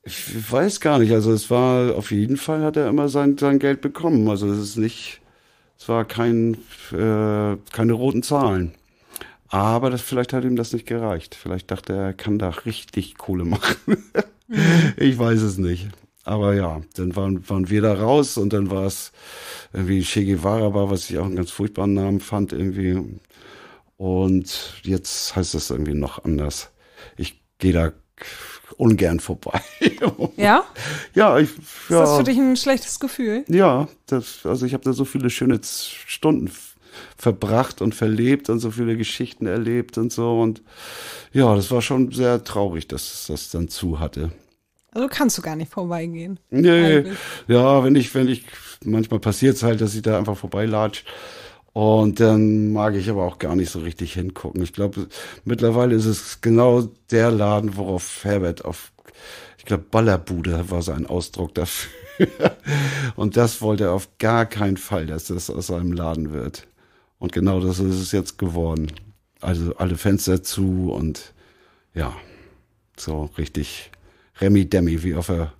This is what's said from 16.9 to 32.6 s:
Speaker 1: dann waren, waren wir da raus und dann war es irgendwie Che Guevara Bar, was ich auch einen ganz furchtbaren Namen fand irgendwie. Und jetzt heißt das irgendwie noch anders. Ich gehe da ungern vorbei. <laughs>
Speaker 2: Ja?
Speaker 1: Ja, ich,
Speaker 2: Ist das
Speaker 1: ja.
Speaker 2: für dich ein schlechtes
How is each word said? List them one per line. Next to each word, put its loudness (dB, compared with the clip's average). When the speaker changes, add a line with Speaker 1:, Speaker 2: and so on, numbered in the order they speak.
Speaker 1:
dann -4
waren, -2
waren -2
wir 2
da 4
raus 2
und 0
dann 0
war -2
es -8
irgendwie 0
Che 0
Guevara 2
Bar, 0
was -2
ich -4
auch -2
einen -4
ganz -4
furchtbaren -2
Namen 0
fand -4
irgendwie. -4
Und 0
jetzt -4
heißt -2
das -6
irgendwie -2
noch -6
anders. -4
Ich -10
gehe 4
da 2
ungern 4
vorbei. -6
<laughs> 2
Speaker 2:
Ja? 4
Speaker 1:
Ja, 6
ich, 4
Speaker 2:
Ist -18
das 6
Speaker 1:
ja. 6
Speaker 2:
für 4
dich 2
ein 4
schlechtes -2